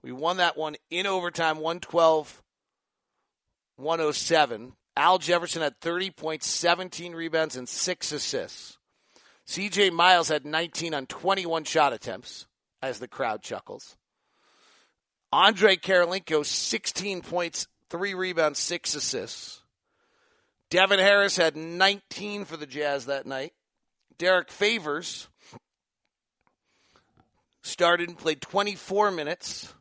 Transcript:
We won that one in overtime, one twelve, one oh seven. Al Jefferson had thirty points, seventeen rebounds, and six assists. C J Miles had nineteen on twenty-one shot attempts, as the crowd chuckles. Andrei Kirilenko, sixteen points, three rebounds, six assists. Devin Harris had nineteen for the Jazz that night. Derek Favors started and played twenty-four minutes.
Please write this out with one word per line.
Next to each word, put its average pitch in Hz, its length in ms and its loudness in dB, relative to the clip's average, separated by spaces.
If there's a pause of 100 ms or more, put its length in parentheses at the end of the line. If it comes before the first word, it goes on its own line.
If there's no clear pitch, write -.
We 127 80 -14
won 156 260 -2
that 170 200 2
one 151 200 -6 (120)
in 180 160 -4
overtime, 170 540 -2
one 165 200 -4
twelve, 160 600 2 (1300)
one 160 260 -2
oh 151 100 2
seven. 127 600 0 (240)
Al 175 220 6
Jefferson 170 420 0
had 143 180 -2
thirty 180 300 -4
points, 156 380 -8
seventeen 175 680 -2
rebounds, 160 420 -2
and 127 140 -10
six - 420 -4
assists. - 680 -6 (680)
C 202 240 -6
J 190 200 4
Miles 170 400 6
had 147 160 0
nineteen 160 480 -4
on 135 120 -4
twenty-one 170 600 -2
shot 143 280 4
attempts, - 540 -12 (340)
as 127 180 -6
the 120 80 -10
crowd 110 340 -6
chuckles. - 540 -12 (1400)
Andrei 190 460 6
Kirilenko, 175 680 0
sixteen - 760 -4
points, 170 460 -4 (220)
three 190 240 -6
rebounds, 165 460 0
six - 360 -4
assists. - 680 -8 (1080)
Devin 190 300 6
Harris 202 380 6
had 160 180 4
nineteen 190 880 -2
for 160 140 -12
the 151 80 -10
Jazz 143 400 -4
that 139 200 -6
night. 135 280 -8 (640)
Derek 180 320 2
Favors 175 800 -4 (2250)
started 175 480 2
and 170 80 -16
played 156 240 -2
twenty-four 202 680 0
minutes. - 680 -8